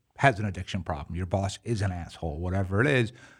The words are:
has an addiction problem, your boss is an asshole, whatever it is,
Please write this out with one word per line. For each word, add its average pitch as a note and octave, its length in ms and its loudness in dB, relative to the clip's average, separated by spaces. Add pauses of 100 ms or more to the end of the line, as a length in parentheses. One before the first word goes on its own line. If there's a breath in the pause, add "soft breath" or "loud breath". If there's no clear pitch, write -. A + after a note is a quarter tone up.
(180)
has C3 220 6
an G#2+ 60 -2
addiction F#2 380 -6
problem, D#2+ 320 -6
your F2+ 100 -2
boss F#2+ 380 0
is A2+ 180 -2
an G2+ 100 0
asshole, E2 480 -6
whatever F#2+ 420 0
it C#3 60 6
is, B2 240 4 (280 loud breath)